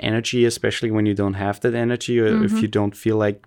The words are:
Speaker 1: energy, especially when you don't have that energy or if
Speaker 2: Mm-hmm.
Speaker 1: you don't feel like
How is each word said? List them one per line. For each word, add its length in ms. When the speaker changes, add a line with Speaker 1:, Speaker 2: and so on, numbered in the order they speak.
Speaker 1:
energy, 440
especially 460
when 160
you 80
don't 200
have 260
that 140
energy 440
or 80
if 240
Speaker 2:
Mm-hmm. 80
Speaker 1:
you 100
don't 280
feel 200
like 300